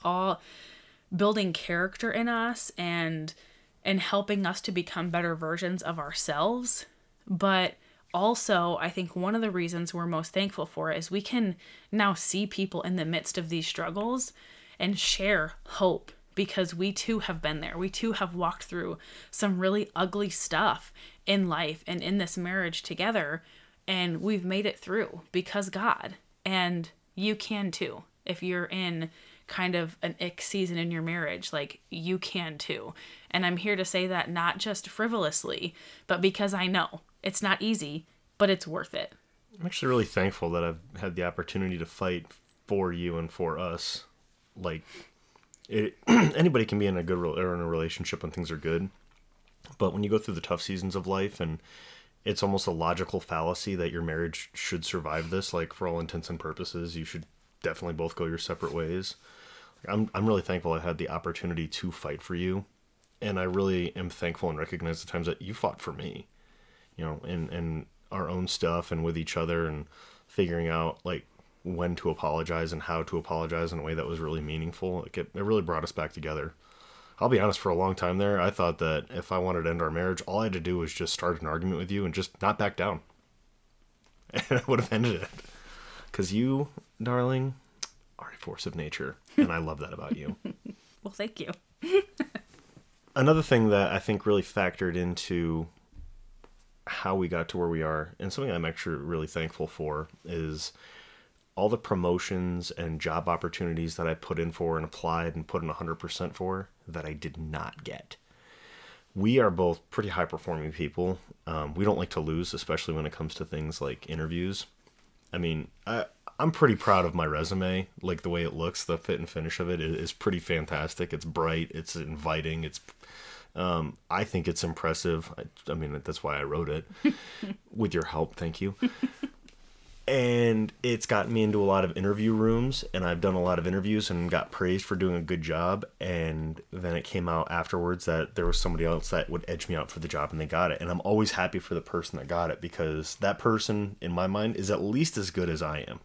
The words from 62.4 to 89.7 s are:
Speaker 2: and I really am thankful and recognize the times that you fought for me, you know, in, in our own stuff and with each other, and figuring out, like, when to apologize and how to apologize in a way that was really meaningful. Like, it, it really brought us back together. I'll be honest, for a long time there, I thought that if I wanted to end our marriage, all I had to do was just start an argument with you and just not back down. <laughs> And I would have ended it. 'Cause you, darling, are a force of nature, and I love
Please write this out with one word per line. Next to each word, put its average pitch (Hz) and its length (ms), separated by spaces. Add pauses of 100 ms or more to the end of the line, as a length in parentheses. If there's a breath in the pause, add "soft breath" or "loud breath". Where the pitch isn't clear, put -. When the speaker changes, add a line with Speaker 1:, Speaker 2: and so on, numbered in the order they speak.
Speaker 2:
and 101 180
I 92 40
really 92 520
am 90 140
thankful 85 400
and 78 100
recognize 82 440
the - 80
times 85 160
that - 140
you 95 120
fought - 280
for - 120
me, - 340 (680 soft breath)
you 82 100
know, 78 200
in, 85 240
in 82 360 (260)
our 95 180
own 92 180
stuff 85 440
and 82 120
with 82 140
each 80 200
other, 82 300
and 76 180 (420 loud breath)
figuring 85 400
out, 82 360
like, 90 220 (380)
when 87 340
to - 120
apologize 82 640
and 78 100
how 82 200
to 85 140
apologize 82 560
in 82 60
a 76 40
way 80 100
that 80 140
was 82 120
really 80 220
meaningful. 80 600
Like, - 160
it, 87 160
it 98 100
really 107 180
brought 82 220
us 82 80
back 78 220
together. 78 400 (640 loud breath)
I'll 120 100
be 120 100
honest, 98 200
for 98 100
a 85 60
long 92 200
time 90 240
there, 101 200
I 92 120
thought 87 260
that 78 320
if - 220
I 92 80
wanted 90 240
to 82 80
end 85 100
our 80 80
marriage, 87 380
all 98 140
I - 20
had 104 100
to 90 60
do 90 180
was 82 160
just - 200
start 87 280
an 78 60
argument 82 320
with 90 120
you 98 140
and 85 80
just - 280
not 104 180
back 101 160
down. 90 300
<laughs> - 1300
And - 260
I - 80
would 120 120
have - 140
ended 113 280
it. - 80 (840 loud breath)
'Cause 92 200
you, 135 360 (340)
darling, 127 540 (640)
are - 120
a - 60
force - 280
of 82 100
nature, 76 400 (220)
and 160 140
I 82 60
love 78 220